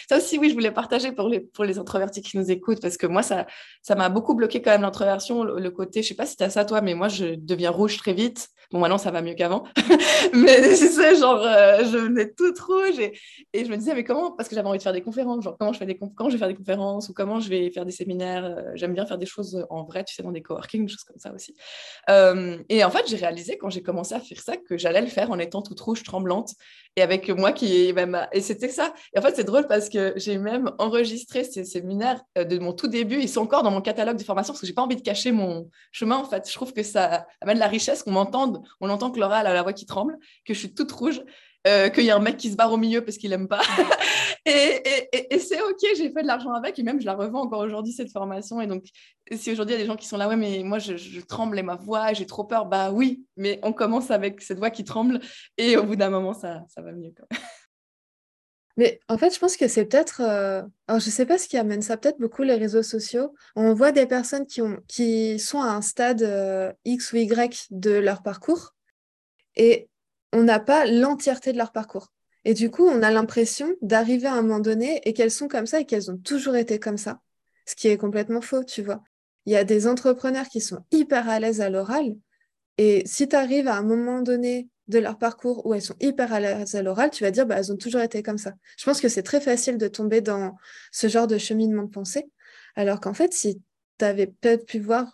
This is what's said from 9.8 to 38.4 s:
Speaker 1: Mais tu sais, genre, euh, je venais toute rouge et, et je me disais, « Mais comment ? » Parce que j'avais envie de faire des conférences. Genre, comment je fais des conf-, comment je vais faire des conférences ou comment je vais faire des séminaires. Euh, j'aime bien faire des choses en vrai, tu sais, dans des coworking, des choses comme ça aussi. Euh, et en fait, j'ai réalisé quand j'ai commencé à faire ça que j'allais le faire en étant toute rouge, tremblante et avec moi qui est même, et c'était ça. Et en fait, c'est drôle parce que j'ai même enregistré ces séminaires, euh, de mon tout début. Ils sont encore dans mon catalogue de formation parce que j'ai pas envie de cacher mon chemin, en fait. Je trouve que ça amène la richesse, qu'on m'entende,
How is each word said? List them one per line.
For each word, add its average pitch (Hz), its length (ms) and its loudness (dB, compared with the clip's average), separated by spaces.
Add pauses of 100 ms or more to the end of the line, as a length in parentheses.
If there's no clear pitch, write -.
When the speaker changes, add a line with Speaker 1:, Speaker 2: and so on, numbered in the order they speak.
Speaker 1:
Mais 254 260 10 (160)
tu 330 120 8
sais, 349 280 8
genre, 254 260 6
euh, 208 420 8
je 233 120 0
venais 226 340 0
toute 359 300 0
rouge 381 380 0
et, 208 200 -4 (360)
et 233 100 -2
je 233 60 -6
me 208 80 -4
disais, « 247 160 -2
Mais 240 100 -2
comment ? » 320 320 -2
Parce 226 140 -8
que 220 40 -10
j'avais 208 140 -2
envie 196 80 0
de 190 60 -6
faire 190 100 -2
des 180 80 -4
conférences. 240 420 -4
Genre, 190 160 -10
comment 208 140 -2
je 214 60 -8
fais 190 80 -8
des 185 100 -6
conf-, 202 180 -12
comment 233 140 -4
je 254 60 0
vais 240 40 0
faire 208 100 -2
des 185 60 -6
conférences 196 540 -4
ou 185 60 -14
comment 208 260 -4
je 214 80 -8
vais 180 220 -2
faire 180 160 -8
des 180 60 -10
séminaires. 180 520 -6
Euh, 175 300 -10
j'aime 175 180 -6
bien 196 140 -4
faire 185 120 -8
des 185 80 -8
choses 185 440 -10
en 160 140 -10
vrai, 185 200 -8
tu - 100 -16
sais, - 80 -14
dans 180 100 -10
des 165 100 -10
coworking, - 420 -6
des 202 80 -4
choses - 120 -18
comme - 140 -20
ça - 140 -16
aussi. - 240 -20 (540)
Euh, 185 480 6 (100)
et 214 160 6
en 180 60 4
fait, - 180 0
j'ai 226 80 -4
réalisé 175 400 -4
quand 190 140 -8
j'ai 180 120 -8
commencé 185 320 -6
à 240 60 -6
faire - 200 -18
ça 359 180 -8
que - 180 -8
j'allais 170 240 2
le 240 60 0
faire 226 240 -2
en 185 80 -4
étant 170 240 -6
toute 202 180 -14
rouge, 226 220 -4
tremblante 190 500 -4 (440)
et 185 60 6
avec 190 280 2
moi 190 220 2
qui 180 360 4
est 180 40 0
même, 180 400 -2
et 196 80 0
c'était 214 280 -4
ça. 330 240 -2 (220)
Et - 40 2
en 196 40 0
fait, 277 140 6
c'est 226 80 0
drôle 262 220 4
parce 208 220 2
que 196 280 0
j'ai 196 200 -4
même 220 420 -2
enregistré 233 640 -2
ces 196 200 -8
séminaires, 196 560 -4 (160)
euh, 175 80 0
de 175 140 -2
mon 175 140 -4
tout 180 160 -4
début. 233 320 -2
Ils 254 80 0
sont - 120 -2
encore 233 220 2
dans 220 80 2
mon 196 100 0
catalogue 220 380 -2
de 214 60 -12
formation 202 280 -4
parce - 80 -14
que 190 60 -8
j'ai 180 80 -8
pas 247 80 0
envie 254 140 -2
de - 40 -8
cacher 208 320 -4
mon 175 380 -2 (220)
chemin, 226 240 -2
en 277 80 -4
fait. 202 240 -6
Je - 60 -8
trouve 254 180 -10
que 214 100 -4
ça 175 440 0 (140)
amène 214 180 0
la 214 100 2
richesse, - 340 -2
qu'on - 80 -6
m'entende, 196 520 0 (180)